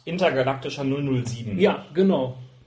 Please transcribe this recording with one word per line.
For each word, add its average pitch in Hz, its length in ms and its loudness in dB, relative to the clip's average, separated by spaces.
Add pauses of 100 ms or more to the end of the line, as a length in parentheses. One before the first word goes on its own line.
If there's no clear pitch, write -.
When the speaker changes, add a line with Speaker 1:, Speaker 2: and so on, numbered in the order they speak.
Speaker 1:
intergalaktischer 143 800 0
null 139 200 0
null 127 220 0
sieben. 107 340 -6
Speaker 2:
Ja, - 340 2
genau. 160 440 2 (300)